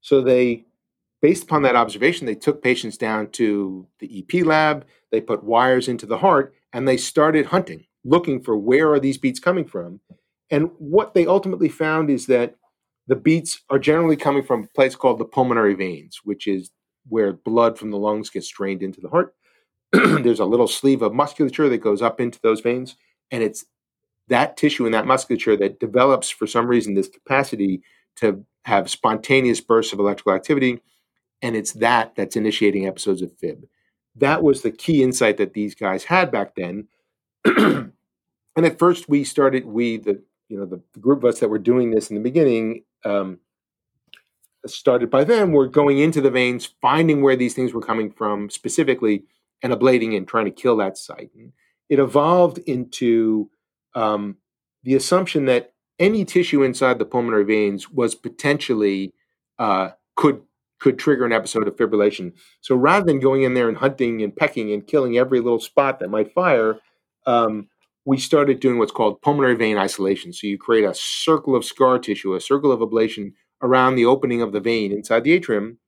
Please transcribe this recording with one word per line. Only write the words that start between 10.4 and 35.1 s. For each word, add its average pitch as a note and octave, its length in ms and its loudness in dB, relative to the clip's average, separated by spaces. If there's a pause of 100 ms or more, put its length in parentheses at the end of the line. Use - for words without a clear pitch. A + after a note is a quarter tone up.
And D#3 280 0
what D#3+ 360 0
they F3 120 4
ultimately F#3 420 0
found D#3 420 -2
is C3 160 -2
that A#2+ 300 0 (500)
the C3 100 0
beats - 520 -2
are C3+ 100 0
generally D#3 380 2
coming C#3 260 0
from A#2+ 220 -2
a - 40 -20
place C3+ 260 2
called B2 240 0
the A2 60 -4
pulmonary A#2 500 0
veins, F2+ 500 -10
which G2+ 220 -8
is F#2+ 240 -6 (360)
where G#2+ 280 -2
blood A#2 440 0
from A2 120 -10
the G2+ 80 -6
lungs G#2 320 -4
gets - 180 -10
drained F#2+ 340 -8
into F#2+ 180 -10
the F2 100 -14
heart. F3+ 240 -2 (300)
<clears throat> - 280 -14
There's C#3+ 480 4
a G2 60 0
little A2+ 220 2
sleeve C3+ 340 0
of G#2 100 0
musculature C#3+ 560 -2
that A#2+ 100 0
goes G#2 220 -2
up A#2 180 -2
into A#2+ 240 -4
those A2 180 2
veins, B2+ 360 -4 (340)
and A#2+ 120 -4
it's - 240 -6 (640)
that B2+ 280 0
tissue C#3 300 0
and A2+ 80 0
that A2 120 0
musculature B2 520 0
that G2 220 -2
develops, B2 500 2
for - 160 -6
some A#2+ 200 0
reason, A2 280 0
this F#2+ 140 0
capacity G#2 760 -4 (340)
to G#2 280 -2 (200)
have G2+ 240 -2
spontaneous A#2+ 720 0
bursts A2+ 320 0
of G2+ 60 -10
electrical G2+ 340 0
activity, B2 480 0 (600)
and A#2 120 -4
it's G#2+ 200 -6
that A2+ 420 0
that's G2 200 -6
initiating G#2 500 0
episodes F#2+ 340 -4
of F2+ 180 -10
fib. - 280 -10 (500)
That C#3+ 260 0
was C#3+ 200 2
the A2+ 80 -2
key D3+ 320 0
insight B2 340 0